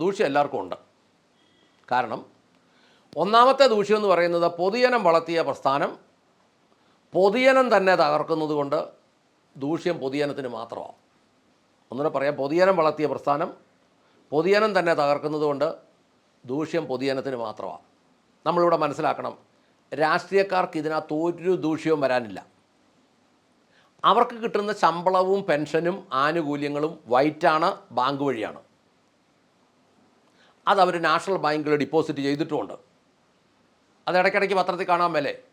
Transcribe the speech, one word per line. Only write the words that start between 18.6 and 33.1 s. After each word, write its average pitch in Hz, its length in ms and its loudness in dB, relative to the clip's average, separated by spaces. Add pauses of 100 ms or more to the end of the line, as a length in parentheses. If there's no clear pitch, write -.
മനസ്സിലാക്കണം, 131 500 -4 (680)
രാഷ്ട്രീയക്കാർക്ക് 180 760 0
ഇതിനകത്ത് 156 340 -4 (100)
ഒരു 170 280 -2 (120)
ദൂഷ്യവും 156 400 0
വരാനില്ല. 120 340 -2 (1700)
അവർക്ക് 240 320 2
കിട്ടുന്ന 208 380 -4
ശമ്പളവും 185 680 2
പെൻഷനും 160 480 -2 (260)
ആനുകൂല്യങ്ങളും 147 720 -2 (200)
വൈറ്റാണ്, 156 560 2 (300)
ബാങ്ക് 139 300 -2
വഴിയാണ്. 101 320 -6 (2000)
അതവർ 185 240 4 (100)
നാഷണൽ 170 380 0
ബാങ്കിൽ 151 380 0
ഡെപ്പോസിറ്റ് 143 440 -2
ചെയ്തിട്ടുമുണ്ട്. 139 480 -4 (1300)